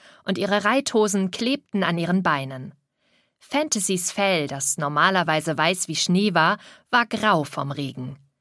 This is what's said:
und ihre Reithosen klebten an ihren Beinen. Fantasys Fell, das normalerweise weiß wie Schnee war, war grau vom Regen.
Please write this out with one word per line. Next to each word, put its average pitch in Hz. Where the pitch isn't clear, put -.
und 190
ihre 202
Reithosen 208
klebten 233
an 170
ihren 175
Beinen. 135
Fantasys 233
Fell, 185
das 139
normalerweise 156
weiß 170
wie 156
Schnee 190
war, 175
war 240
grau 208
vom 139
Regen. 135